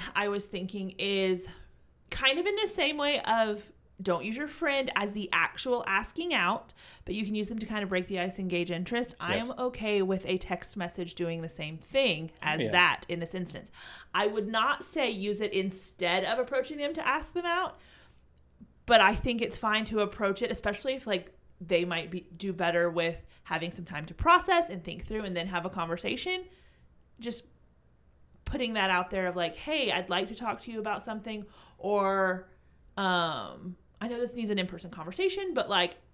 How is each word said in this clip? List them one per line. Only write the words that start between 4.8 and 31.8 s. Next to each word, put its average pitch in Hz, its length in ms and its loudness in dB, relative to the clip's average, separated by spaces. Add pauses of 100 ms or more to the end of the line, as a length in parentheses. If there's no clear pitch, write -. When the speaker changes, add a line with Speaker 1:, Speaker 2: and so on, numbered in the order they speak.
Speaker 1:
as 202 180 0
the 208 180 -4
actual 240 560 2
asking 226 460 0
out, 196 400 2 (320)
but - 80 -4
you 214 100 -2
can 208 120 -2
use 208 140 0
them 233 100 -6
to 214 80 -6
kind 214 160 -2
of 190 60 -2
break 185 180 0
the 190 120 -2
ice 185 200 -2
and 185 100 -2
gauge 175 220 0
interest. 233 500 -2
I 175 140 0
Speaker 2:
Yes. 226 120 0
Speaker 1:
am 254 120 -6
okay 220 420 2
with 190 240 2
a 185 140 2
text - 360 -6
message 175 400 -6
doing 165 280 -2
the 165 60 -4
same 160 280 -10
thing 170 540 2 (100)
as 156 200 0
Speaker 2:
Yeah. 110 100 0
Speaker 1:
that 180 360 6
in 175 120 -4
this 165 160 -6
instance. 170 360 -8 (420)
I 202 140 2
would 214 220 0
not 226 340 2
say 269 260 0
use 202 300 -2
it 214 140 -2
instead 185 720 0
of 240 140 0
approaching 262 380 -2
them 294 180 -2
to 320 120 -2
ask 302 260 0
them 349 120 -2
out, 349 320 -2 (1080)
but 220 140 10
I 196 120 8
think 233 260 0
it's 233 200 -2
fine 220 260 2
to 214 140 0
approach 196 420 0
it, 233 100 0
especially 214 440 -2
if, 254 100 -10
like, 190 260 -2 (300)
they 175 240 2
might 165 240 -2
be, 175 160 -8 (100)
do 190 180 -4
better 170 360 4
with 165 280 0 (260)
having - 280 -4
some 170 140 -10
time 156 220 -6
to 165 80 -12
process 339 560 6
and 175 120 -8
think - 220 -10
through 214 200 -4
and 180 120 -4
then 170 100 0
have 175 160 -2
a 185 60 -4
conversation. 214 760 -2 (760)
Just 233 240 -8 (1000)
putting 240 280 -2
that 190 160 2
out 180 220 2
there 190 160 0
of, 175 80 -2
like, 170 200 0
"Hey, 285 360 0
I'd 180 180 0
like 185 200 0
to 220 60 -10
talk 220 260 -6
to 233 100 -14
you 220 80 -6
about 208 240 -4
something," 214 420 -8 (320)
or, 196 720 2 (480)